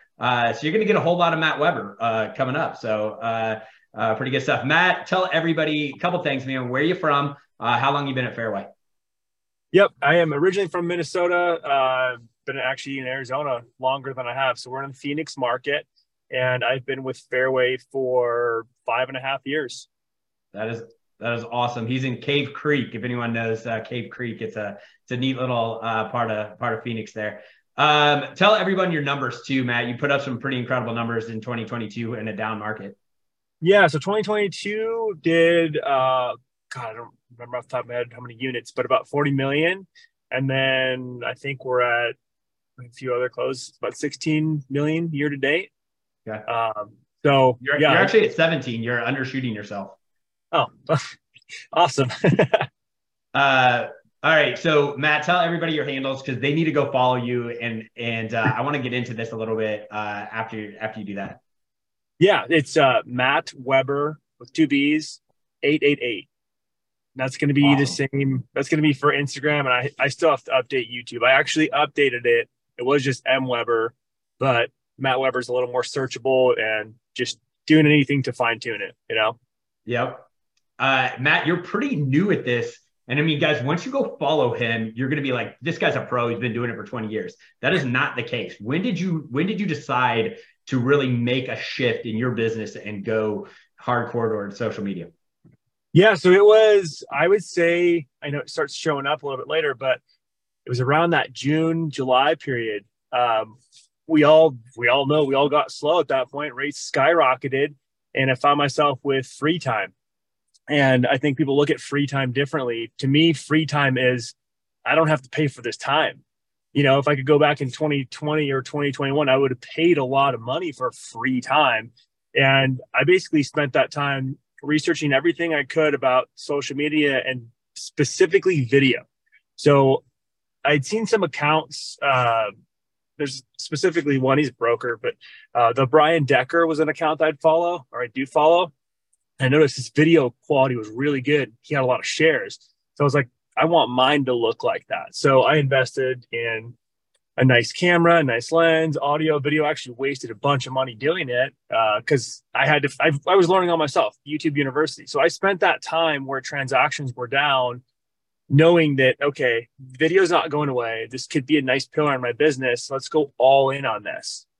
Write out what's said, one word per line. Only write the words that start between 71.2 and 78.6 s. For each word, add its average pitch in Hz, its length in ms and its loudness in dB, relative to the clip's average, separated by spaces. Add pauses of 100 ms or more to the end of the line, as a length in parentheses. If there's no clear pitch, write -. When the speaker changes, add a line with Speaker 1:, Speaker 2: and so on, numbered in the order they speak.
Speaker 2:
I 127 100 6
actually 156 360 2
updated 139 560 0
it. 117 240 4 (300)
It 120 40 -6
was 135 200 2
just 135 240 -2
M 131 180 2
Weber, 117 480 0 (460)
but 123 320 2 (260)
Matt 131 220 0
Weber's 127 300 -2
a 123 40 -2
little 123 160 0
more 123 140 -2
searchable 127 760 2
and 110 380 -4 (180)
just - 240 -6 (300)
doing 156 180 6
anything 143 380 4
to 123 100 -4
fine 117 280 -2